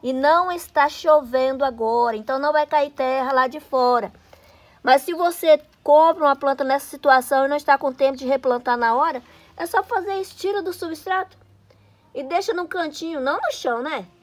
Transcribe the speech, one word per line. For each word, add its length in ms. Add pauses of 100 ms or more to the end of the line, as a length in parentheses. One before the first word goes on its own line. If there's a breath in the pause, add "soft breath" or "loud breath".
E 100
não 400
está 380
chovendo 720
agora. 500
Então 240
não 140
vai 140
cair 240
terra 420
lá 140
de 120
fora. 540 (720 soft breath)
Mas 180
se 140
você 440 (240)
compra 420
uma 120
planta 260
nessa 240
situação 600
e 20
não 80
está 220
com 120
tempo 280
de 80
replantar 500
na 180
hora, 280 (340 soft breath)
é 80
só 180
fazer 380
estira 400
do 140
substrato. 640 (760 soft breath)
E 100
deixa 300
num 140
cantinho, 540
não 160
no 160
chão, 300
né? 240 (160)